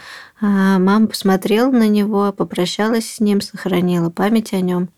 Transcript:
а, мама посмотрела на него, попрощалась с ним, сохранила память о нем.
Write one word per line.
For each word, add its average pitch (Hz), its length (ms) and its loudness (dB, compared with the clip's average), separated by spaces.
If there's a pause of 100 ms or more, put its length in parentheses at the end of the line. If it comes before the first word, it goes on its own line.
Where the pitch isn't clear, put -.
(420)
а, 196 380 2
мама 202 280 4
посмотрела 214 640 0
на 226 160 2
него, 202 460 0
попрощалась 208 720 -2 (100)
с - 60 -16
ним, 208 200 2
сохранила 175 680 -2
память 214 420 -2
о 190 80 -2
нем. 180 360 -2